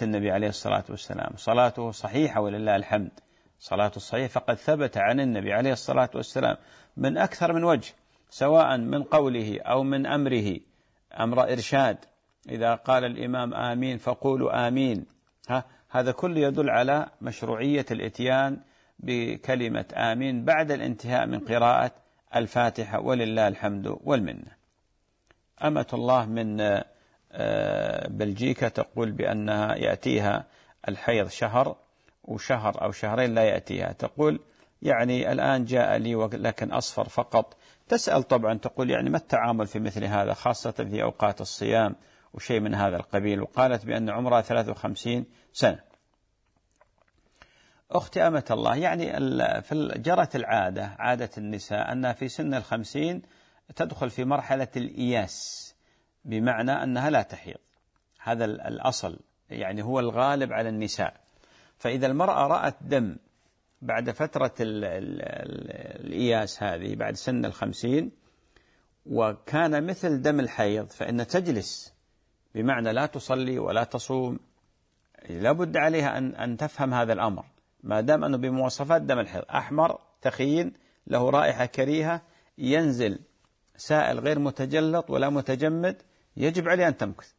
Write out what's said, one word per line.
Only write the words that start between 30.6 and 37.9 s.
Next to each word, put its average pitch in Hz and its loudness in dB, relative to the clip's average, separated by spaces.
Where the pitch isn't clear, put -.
الحيض 101 0
شهر 117 0
وشهر 107 -2
أو 101 0
شهرين 113 0
لا 113 4
يأتيها، 90 0
تقول: 151 0
"يعني 123 2
الآن 131 2
جاء 113 4
لي 113 -2
ولكن 110 -2
أصفر 113 -2
فقط". - 0
تسأل 190 2